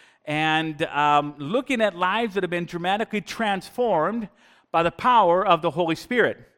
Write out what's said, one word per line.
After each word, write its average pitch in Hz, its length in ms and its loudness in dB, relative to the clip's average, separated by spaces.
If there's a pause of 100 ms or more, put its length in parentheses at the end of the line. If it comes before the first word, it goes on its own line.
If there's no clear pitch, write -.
(260)
and, 156 600 -2
um, 147 520 0
looking 226 460 -2
at 202 120 0
lives 185 400 -2
that 196 80 -2
have 175 80 -2
been 175 140 -4
dramatically 190 560 -4
transformed 202 1080 -2 (420)
by 165 100 2
the 170 80 0
power 202 560 4
of 170 140 4
the 160 120 -2
Holy 160 220 0
Spirit. 175 520 -2 (120)